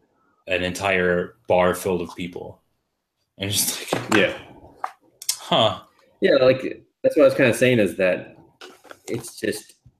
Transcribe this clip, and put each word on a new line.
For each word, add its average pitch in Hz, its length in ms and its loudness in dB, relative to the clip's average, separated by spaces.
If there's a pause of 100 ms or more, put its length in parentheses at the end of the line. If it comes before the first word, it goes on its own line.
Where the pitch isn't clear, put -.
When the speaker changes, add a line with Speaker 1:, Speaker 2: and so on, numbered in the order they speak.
(460)
Speaker 1:
an 90 160 -4
entire 90 720 -2 (120)
bar 90 260 2
filled 90 280 -4
with 82 140 -14
people. 87 440 -12 (760)
And 98 120 -6
just - 440 -6
like, - 200 -4
Speaker 2:
Yeah. 98 240 2 (920)
Speaker 1:
huh. 110 500 0 (400)
Speaker 2:
Yeah, 185 140 4
like, 131 480 2 (200)
that's 175 140 0
what 156 60 6
I 139 40 8
was - 80 4
kinda 123 200 4
saying, 127 240 2
is 95 180 0
that 90 400 -2 (680)
it's - 320 -10
just, - 360 -6 (260)